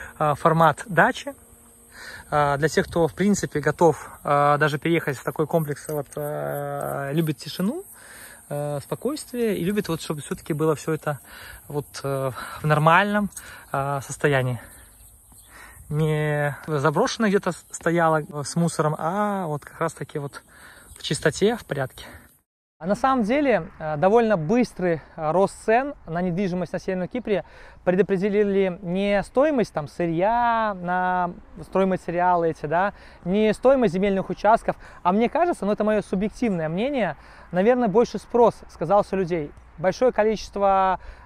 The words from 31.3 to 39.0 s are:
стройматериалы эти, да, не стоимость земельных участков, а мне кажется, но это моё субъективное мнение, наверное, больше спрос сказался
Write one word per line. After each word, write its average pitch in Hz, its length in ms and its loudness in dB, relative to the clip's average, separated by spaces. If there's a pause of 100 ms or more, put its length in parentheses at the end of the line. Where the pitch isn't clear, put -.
стройматериалы 180 840 2
эти, 156 180 -6
да, 180 260 0 (320)
не 208 280 2
стоимость 254 400 4
земельных 190 360 0
участков, 202 460 2 (260)
а 175 100 2
мне 220 160 4
кажется, 320 380 0
но 208 60 0
это 208 120 0
моё 214 200 2
субъективное 190 680 -2
мнение, 208 460 -2 (360)
наверное, 233 360 4
больше 208 320 2
спрос 233 340 4 (160)
сказался 190 460 0